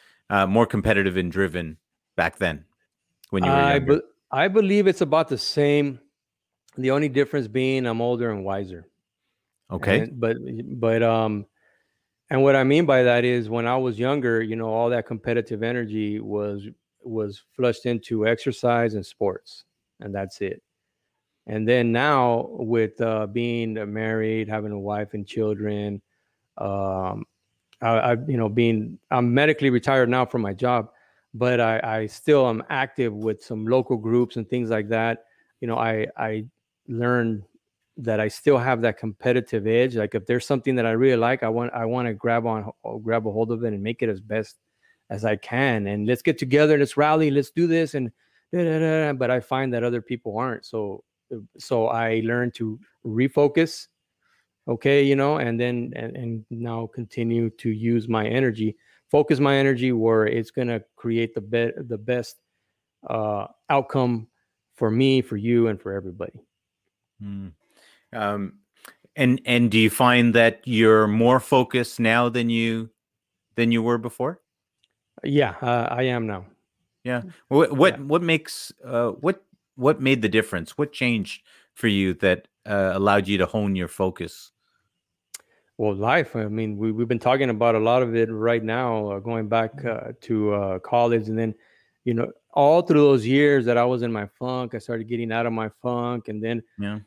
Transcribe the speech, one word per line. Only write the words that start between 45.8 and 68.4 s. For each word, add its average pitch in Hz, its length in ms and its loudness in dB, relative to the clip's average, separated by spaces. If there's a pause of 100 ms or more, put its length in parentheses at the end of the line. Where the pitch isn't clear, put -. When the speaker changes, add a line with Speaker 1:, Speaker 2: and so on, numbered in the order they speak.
Speaker 2:
And 104 200 -4
let's 123 160 0
get - 160 0
together, 147 400 4
let's 139 180 0
rally, 151 340 2
let's 139 200 0
do 170 160 0
this. 165 280 0
And 127 180 -6 (400)
da, 175 120 0
da, 160 140 0
da, 160 280 2
da. 147 80 0
But 127 160 0
I 127 100 2
find 131 340 -4
that 117 80 -2
other 120 200 -2
people 110 360 -8
aren't. 123 280 -6
So, 104 360 -8 (560)
so 117 300 0
I 113 360 0
learned 120 300 -2
to 110 240 -6 (260)
refocus, 143 840 0 (800)
okay, 139 340 2
you 139 140 4
know, 143 220 2
and 117 220 -2
then, 123 360 -4
and, 117 200 -10
and 117 340 -8
now 117 360 -8
continue 117 640 -4
to 113 200 -6
use 113 380 0
my 110 180 0
energy, 110 500 0 (340)
focus 147 300 4
my 139 160 4
energy 131 360 2
where 110 340 2
it's 113 240 -2
gonna 117 300 -4 (160)
create 117 380 -2
the 113 60 -8
be-, 117 360 -2
the 117 220 -10
best, 120 420 -6 (720)
uh, 107 360 -2 (240)
outcome 127 580 0 (460)
for 110 160 0
me, 131 300 4
for 113 160 -4
you, 117 320 2
and 104 120 -4
for 98 120 -8
everybody. 95 480 -10 (800)
Speaker 1:
Hmm. 101 280 -12 (640)
Um, 104 420 -4 (640)